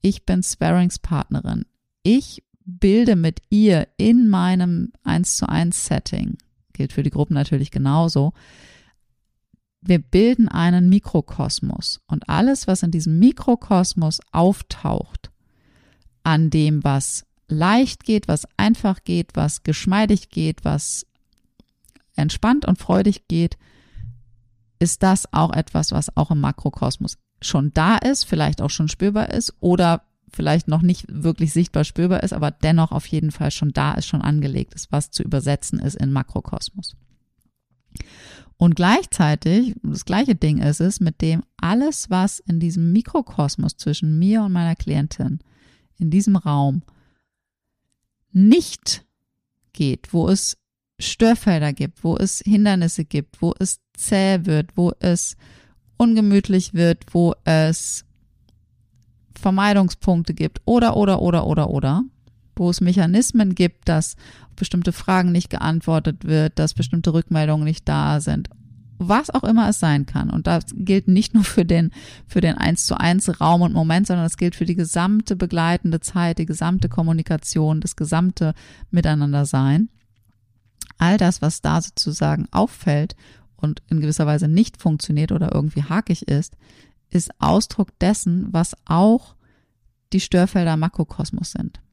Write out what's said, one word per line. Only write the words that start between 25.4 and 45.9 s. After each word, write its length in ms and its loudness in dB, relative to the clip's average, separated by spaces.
etwas, 400 -2
was 240 -4
auch 140 0
im 100 2
Makrokosmos 800 -4
schon 320 -2
da 240 4
ist, 280 0
vielleicht 360 -2
auch 100 -2
schon 180 -2
spürbar 420 -2
ist 300 -4
oder 440 2
vielleicht 360 0
noch 140 2
nicht 260 0
wirklich 440 -2
sichtbar 320 0
spürbar 380 -2
ist, 100 -4
aber 180 -2
dennoch 420 2
auf 140 -6
jeden 240 -2
Fall 200 -4
schon 220 -2
da 220 -2
ist, 120 -6
schon 160 -4
angelegt 520 -2
ist, 180 -12
was 180 -4
zu 120 -8
übersetzen 580 -4
ist 160 -6
in 160 -2
Makrokosmos. 840 -8
Und 200 4
gleichzeitig, 1040 2
das 220 -6
gleiche 300 0
Ding 240 0
ist 220 0
es, 200 0
mit 220 -2
dem 200 0
alles, 540 -2
was 280 0
in 220 -2
diesem 320 0
Mikrokosmos 840 -2
zwischen 420 -2
mir 240 2
und 100 -2
meiner 240 0
Klientin, 640 -4